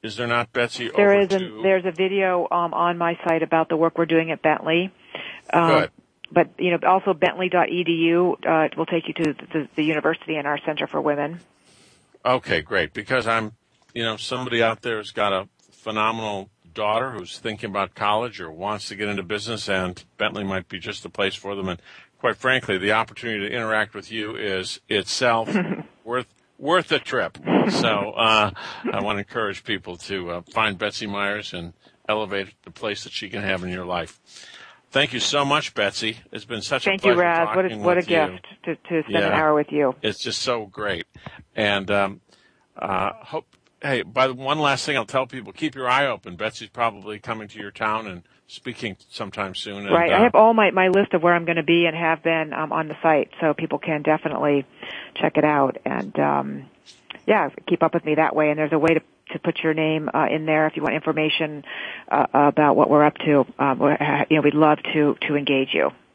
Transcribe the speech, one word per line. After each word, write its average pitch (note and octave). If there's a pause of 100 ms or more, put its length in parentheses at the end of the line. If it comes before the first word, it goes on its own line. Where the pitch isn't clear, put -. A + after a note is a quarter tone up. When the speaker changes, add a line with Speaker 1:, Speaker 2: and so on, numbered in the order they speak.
Speaker 1:
Is A2
there A#2+
not, A#2+
Betsy? A#2+
Speaker 2:
There G3+
Speaker 1:
Over G3+
Speaker 2:
is, F#3+
Speaker 1:
to F#3+
Speaker 2:
and F3
there's F#3+
a F#3
video, F#3
um, E3+
on F3
my E3+
site E3
about D#3+
the E3
work E3
we're E3+
doing E3
at D3
Bentley. E3 (600)
Um, E3
Speaker 1:
Good. - (400)
Speaker 2:
but, E3+ (100)
you F3+
know, E3+
also F#3+
bentley F3+
dot F3
E F3
D E3+
U, E3+ (100)
uh, D#3+ (100)
will D#3+
take E3
you D#3 (100)
to D3+ (200)
the, D3+
the D#3
university D#3
and C#3+
our D3
Center D3+
for C#3+
Women. D3 (840)
Speaker 1:
Okay, A#2+
great. E2+
Because A#2+
I'm, A2+ (420)
you A#2
know, A2
somebody B2
out A2+
there A#2
has G#2
got G2+
a G2 (240)
phenomenal G#2+ (240)
daughter A2
who's G2
thinking A2
about G2
college G#2+
or E2+
wants G2
to G#2
get G#2
into G2+
business, G#2
and F#2 (120)
Bentley G2+
might F#2+
be F2
just G2+
the F2
place G2
for G2
them. G2
And F2 (360)
quite A2+
frankly, B2+
the G2+
opportunity A2
to -
interact A2
with G2
you A2
is F#2+
itself A2+ (260)
Speaker 2:
<laughs> -
Speaker 1:
worth, A#2+ (240)
worth D#3+
a C#3+
trip. G#2 (320)
So, G#2+
uh, A2 (380)
I G2+
wanna G2+
encourage G2+
people F2+
to, F2+
uh, F2 (120)
find G#2+
Betsy G#2
Myers G2+
and F2 (340)
elevate G2+ (100)
the F2+
place G#2
that -
she -
can G2+
have F#2+
in F2+
your F2+
life. F2 (760)
Thank C3+
you B2
so C#3+
much, C#3+
Betsy. A2 (120)
It's G#2
been A2+
such -
Speaker 2:
Thank G3
Speaker 1:
a -
pleasure -
Speaker 2:
you, F3
Raz. E3+
What F#3
a, F#3
Speaker 1:
talking -
Speaker 2:
what F3
a -
Speaker 1:
with F3
you. E3+
Speaker 2:
gift - (160)
to, D#3+
to D#3+
spend G2+
Speaker 1:
Yeah. G2
Speaker 2:
an G2
hour D3+
with D3+
you. C#3+
Speaker 1:
It's G#2+
just -
so A#2
great. G2 (480)
And, G2+
um, G2+ (560)
uh, F#2+
hope, - (360)
hey, C3+
by B2+
the, C3
one C3+
last C#3
thing D3
I'll A#2
tell C3
people, A2+
keep D3+
your C3
eye C3+
open. G2
Betsy's G#2+
probably G#2+
coming A2
to G#2+
your G2+
town A2
and F2+ (240)
speaking A2+ (140)
sometime G2
soon. -
And, F#3+
Speaker 2:
Right. E3+
I -
Speaker 1:
uh, G#3+
Speaker 2:
have A#3+
all A3
my, G#3+
my F#3
list G3
of E3
where F3
I'm E3+
gonna E3
be E3+
and D#3
have E3
been, D#3+
um, D#3
on D#3
the D#3
site, D#3
so D3+
people D#3
can D3+
definitely D3 (500)
check -
it D3+
out. C#3+
And, -
um, C#3+ (560)
yeah, F#3 (160)
keep F3+
up E3
with E3
me D3+
that D#3
way. D3+
And D3+
there's D3+
a D#3+
way D#3+
to, D#3 (300)
to -
put -
your D#3+
name, D#3
uh, D3+
in D#3
there D#3
if -
you D3
want -
information, D3+ (440)
uh, C#3
about C#3+
what D3
we're D3
up D3
to. D3 (100)
Uh, C3+
we're, D3
uh, C#3+
you D#3
know, D3
we'd D3
love D3+ (160)
to, D3 (100)
to D3
engage C#3
you. D3 (260)